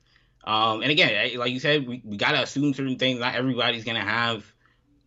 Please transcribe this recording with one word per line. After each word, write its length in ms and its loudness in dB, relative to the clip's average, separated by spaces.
Um, 380 2
and 100 2
again, 400 2
I, 40 -6
like 160 -2
you 60 -4
said, 280 0
we, 180 -8
we 120 -8
gotta 260 2
assume 320 0
certain 220 -4
things. 220 0
Not 160 -2
everybody's 500 0
gonna 200 -2
have 400 0